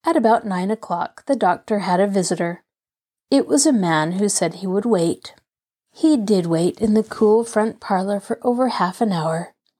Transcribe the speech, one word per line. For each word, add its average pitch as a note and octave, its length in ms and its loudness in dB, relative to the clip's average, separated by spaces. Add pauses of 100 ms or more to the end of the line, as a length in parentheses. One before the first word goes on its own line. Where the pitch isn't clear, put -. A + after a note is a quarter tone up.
At E4 120 0
about A3+ 300 2
nine F#3+ 240 -4
o'clock, - 560 -6
the C4+ 100 0
doctor G3+ 440 0
had F3+ 200 0
a G3+ 60 4
visitor. F3 580 -2 (680)
It C4+ 160 2
was D4 200 0
a D#4 60 4
man E3+ 400 2
who G3 160 0
said E3+ 260 -2
he G3 120 -10
would G3 180 -2
wait. F3 500 -2 (560)
He D#4 260 2
did G3 300 0
wait E3 340 0
in G#3+ 140 2
the A3 80 4
cool A3 420 2
front G#3 360 -4
parlor G3 380 -2
for - 240 -6
over B3 260 0
half F#3 320 -4
an G#3+ 120 0
hour. D#3+ 420 -4 (260)